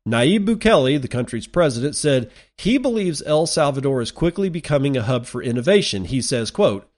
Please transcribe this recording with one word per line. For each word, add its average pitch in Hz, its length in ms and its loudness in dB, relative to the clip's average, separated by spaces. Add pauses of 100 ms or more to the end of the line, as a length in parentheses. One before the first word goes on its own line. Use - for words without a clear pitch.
Nayib 151 380 2
Bukele, 160 540 2
the 123 80 -6
country's 120 380 -6
president, 143 480 0
said 135 360 0 (260)
he 240 220 2
believes 220 460 -2
El 156 220 2
Salvador 139 540 0
is 113 100 -4
quickly 175 380 -2
becoming 143 480 0
a 120 60 -2
hub 120 240 -2
for - 160 -10
innovation. 170 640 0
He 135 160 -2
says, 117 280 -2
quote, 127 480 0